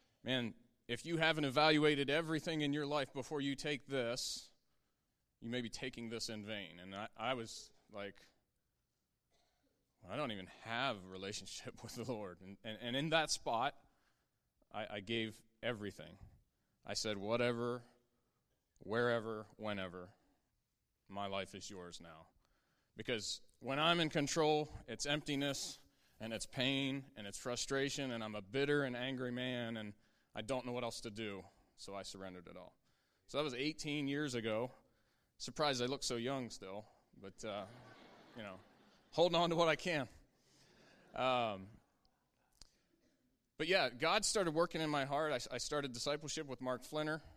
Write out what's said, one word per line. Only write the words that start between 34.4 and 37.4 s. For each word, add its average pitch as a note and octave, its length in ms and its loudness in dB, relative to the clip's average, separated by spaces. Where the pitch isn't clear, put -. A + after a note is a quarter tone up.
Surprised C#3 460 2
I B2 40 2
look C3+ 140 -2
so - 140 0
young A#2+ 340 -2
still, G2+ 360 -10
but, G2 120 -12